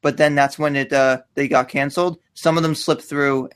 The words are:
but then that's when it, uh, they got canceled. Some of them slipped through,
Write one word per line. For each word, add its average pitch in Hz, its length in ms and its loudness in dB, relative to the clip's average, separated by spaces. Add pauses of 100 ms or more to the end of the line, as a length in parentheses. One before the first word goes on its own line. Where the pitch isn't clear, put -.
but 147 140 0
then 151 200 2
that's 139 220 2
when 147 200 -2
it, 135 160 -2
uh, 131 280 2 (120)
they 139 160 -2
got 127 180 2
canceled. 160 500 -2 (160)
Some 160 220 0
of 165 80 0
them 156 120 0
slipped - 280 -2
through, 139 520 -2